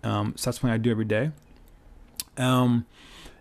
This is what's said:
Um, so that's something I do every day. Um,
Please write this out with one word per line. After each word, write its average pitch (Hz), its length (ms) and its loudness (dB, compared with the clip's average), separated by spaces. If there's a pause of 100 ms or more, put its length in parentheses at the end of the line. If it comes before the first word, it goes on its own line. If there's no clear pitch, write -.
Um, 107 320 -2
so - 140 -6
that's 120 100 -6
something 123 140 0
I 113 40 0
do 113 140 2
every 110 140 0
day. 110 260 0 (1040)
Um, 127 480 2 (560)